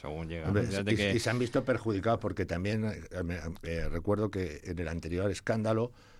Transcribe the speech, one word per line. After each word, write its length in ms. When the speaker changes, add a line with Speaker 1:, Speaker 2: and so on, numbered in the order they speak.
Speaker 1:
según 280
llega, 200
Speaker 2:
Hombre, 180
Speaker 1:
fíjate 280
Speaker 2:
y, 20
Speaker 1:
que 200
Speaker 2:
y 20
se 100
han 100
visto 280
perjudicados, 520
porque 280
también, 400
eh, 360
me, 180
eh, 260
recuerdo 400
que 340
en 140
el 100
anterior 420
escándalo, 640